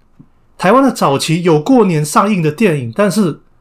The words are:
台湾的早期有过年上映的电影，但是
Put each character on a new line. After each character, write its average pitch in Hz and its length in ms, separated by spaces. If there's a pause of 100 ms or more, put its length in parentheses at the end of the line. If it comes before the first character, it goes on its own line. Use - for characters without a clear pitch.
(560)
台 180 140
湾 262 140
的 254 80
早 147 260
期 160 240
有 165 180
过 233 240
年 160 200
上 202 280
映 185 80
的 151 120
电 160 260
影， 120 160
但 202 160
是 175 300 (200)